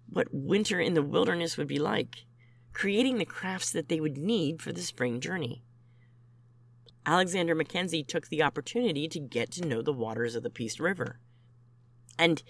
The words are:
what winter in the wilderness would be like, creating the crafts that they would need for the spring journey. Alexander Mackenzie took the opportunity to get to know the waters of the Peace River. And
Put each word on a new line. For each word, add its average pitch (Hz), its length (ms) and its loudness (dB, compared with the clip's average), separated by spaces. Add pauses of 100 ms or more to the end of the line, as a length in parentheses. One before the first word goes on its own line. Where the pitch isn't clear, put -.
what - 240 0
winter 180 480 2
in 170 140 2
the 156 80 6
wilderness 170 560 2
would 147 100 -2
be 143 120 -2
like, - 460 -2 (480)
creating 233 440 2
the 180 80 0
crafts - 460 -4
that - 180 -2
they 160 100 2
would 151 180 -2
need 160 440 0
for 151 120 -6
the 175 80 -8
spring 123 400 -2
journey. 156 420 -4 (1400)
Alexander 175 500 4
Mackenzie 165 480 0
took - 240 -4
the 156 160 2
opportunity 156 640 0
to 156 120 -6
get 120 320 -2
to 175 140 -6
know 117 160 0
the 147 120 2
waters 117 420 -2
of 117 80 -4
the - 60 -2
Peace - 300 -8
River. 180 400 -2 (1000)
And 165 300 4